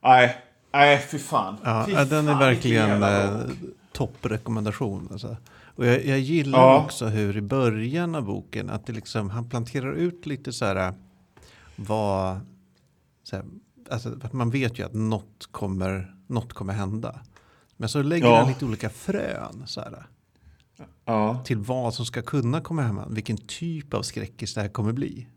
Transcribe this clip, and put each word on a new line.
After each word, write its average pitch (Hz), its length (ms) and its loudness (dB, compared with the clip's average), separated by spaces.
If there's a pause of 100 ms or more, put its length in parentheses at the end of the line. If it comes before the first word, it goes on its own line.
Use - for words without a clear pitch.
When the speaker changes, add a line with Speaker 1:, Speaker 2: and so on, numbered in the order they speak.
Speaker 1:
Nej, 127 340 8 (360)
nej, 143 380 6
fy 151 80 -6
fan. 104 460 -2
Speaker 2:
Ja, 113 220 2
Speaker 1:
Fy 202 60 -2
Speaker 2:
ja, 147 120 4
den 151 240 0
är 147 40 4
Speaker 1:
fan, 139 60 4
Speaker 2:
verkligen, 117 520 4
Speaker 1:
vilken 104 100 4
jävla 101 420 2
Speaker 2:
eh, 120 40 -4
Speaker 1:
bok. 131 100 -6 (360)
Speaker 2:
topprekommendation, 110 1200 -4
alltså. 107 240 -10 (400)
Och 123 100 0
jag, 123 200 4
jag 135 120 2
gillar 135 400 2
Speaker 1:
Ja. 135 260 10
Speaker 2:
också 127 220 -6
hur 104 300 0
i 107 40 -2
början 127 720 -2
av 143 100 -4
boken 98 460 -8
att 107 160 -8
det 131 60 -8
liksom, 107 380 -6
han 117 180 -6
planterar 127 440 -6
ut 170 340 -4
lite 139 260 -8
så 120 120 -4
här, 92 300 0 (840)
vad... 98 640 -2 (840)
Så - 120 -10
här, 95 80 -10 (460)
alltså, 117 320 -8
att 113 100 -10
man 123 180 -2
vet 123 280 -2
ju 92 80 -6
att - 80 -14
något 110 560 -4
kommer, 95 640 -4 (120)
något 117 260 -6
kommer 95 200 -8
hända. 104 480 -6 (560)
Men 113 120 -6
så 147 140 0
lägger 151 260 2
Speaker 1:
Ja. 117 100 10
Speaker 2:
han 123 100 6
lite 131 160 -2
olika 110 260 -4
frön, - 760 -6
så - 140 -12
här. - 260 -16 (1000)
Speaker 1:
Ja. 113 420 0
Speaker 2:
till 120 120 0
vad 120 360 -4
som 120 120 -6
ska 120 160 -8
kunna 135 380 -2
komma 160 220 -4
hemma, 101 260 -4
vilken 110 280 -4
typ - 580 -8
av 104 80 -2
skräckis - 520 -10
det 110 60 -6
här 101 80 -4
kommer 107 240 -2
bli. - 340 -8 (100)